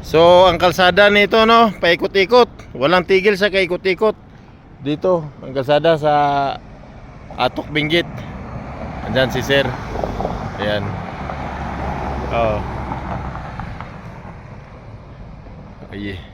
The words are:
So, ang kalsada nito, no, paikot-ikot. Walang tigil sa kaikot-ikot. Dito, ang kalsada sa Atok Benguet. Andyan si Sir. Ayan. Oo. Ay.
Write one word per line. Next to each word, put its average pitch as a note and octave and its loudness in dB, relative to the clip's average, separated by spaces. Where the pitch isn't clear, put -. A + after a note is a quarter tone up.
So, F3 8
ang E3+ 2
kalsada F3+ 4
nito, G#3 4
no, A3+ 6
paikot-ikot. F#3+ 2
Walang E3 2
tigil F#3+ 4
sa G#3 2
kaikot-ikot. F#3 0
Dito, D#3+ 0
ang C3+ -12
kalsada D3 2
sa D3+ 0
Atok - -4
Benguet. D3+ 0
Andyan B2 0
si C3 -4
Sir. C#3 0
Ayan. G#2 -2
Oo. A2+ -2
Ay. G2+ -10